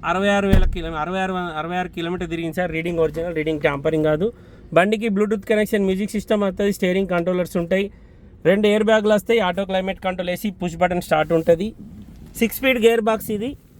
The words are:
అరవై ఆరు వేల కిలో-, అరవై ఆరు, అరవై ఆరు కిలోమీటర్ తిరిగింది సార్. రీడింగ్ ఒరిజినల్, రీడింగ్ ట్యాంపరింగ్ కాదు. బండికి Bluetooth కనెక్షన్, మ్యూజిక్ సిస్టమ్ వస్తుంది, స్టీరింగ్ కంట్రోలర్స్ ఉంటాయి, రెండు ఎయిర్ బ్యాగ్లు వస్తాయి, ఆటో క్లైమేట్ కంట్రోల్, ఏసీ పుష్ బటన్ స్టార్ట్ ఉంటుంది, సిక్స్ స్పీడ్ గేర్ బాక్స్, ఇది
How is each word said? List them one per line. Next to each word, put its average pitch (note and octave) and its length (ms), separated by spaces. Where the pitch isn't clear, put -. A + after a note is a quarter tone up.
అరవై F#3+ 240
ఆరు G3+ 180
వేల F#3+ 180
కిలో-, E3+ 280
అరవై E3 260
ఆరు, F#3+ 140
అరవై F3 440
ఆరు F3+ 100
కిలోమీటర్ F3 420
తిరిగింది E3 260
సార్. F3+ 160
రీడింగ్ E3 280
ఒరిజినల్, D#3+ 360
రీడింగ్ D#3 260
ట్యాంపరింగ్ D#3 440
కాదు. D#3 280
బండికి G#3 360
Bluetooth G3+ 360
కనెక్షన్, G#3+ 400
మ్యూజిక్ F#3+ 260
సిస్టమ్ G#3 320
వస్తుంది, G3+ 300
స్టీరింగ్ F#3+ 340
కంట్రోలర్స్ F3+ 500
ఉంటాయి, F#3+ 340
రెండు G3+ 220
ఎయిర్ G#3 160
బ్యాగ్లు G#3+ 300
వస్తాయి, A3 260
ఆటో F#3 260
క్లైమేట్ F#3+ 340
కంట్రోల్, F#3 300
ఏసీ F3+ 220
పుష్ F3 240
బటన్ F3 260
స్టార్ట్ D#3 320
ఉంటుంది, E3+ 400
సిక్స్ A3+ 200
స్పీడ్ B3 280
గేర్ A#3 160
బాక్స్, A3+ 300
ఇది A3 260